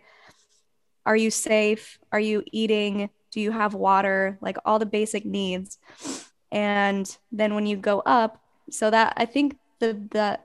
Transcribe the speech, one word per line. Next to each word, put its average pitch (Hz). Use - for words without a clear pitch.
are 214
you 220
safe? 214
Are 214
you 214
eating? 208
Do 214
you 208
have 208
water? 190
Like, 190
all 214
the 220
basic 208
needs. 190
And 202
then 214
when 208
you 208
go 196
up, 226
so 220
that, 226
I 233
think 277
the, 226
the, 208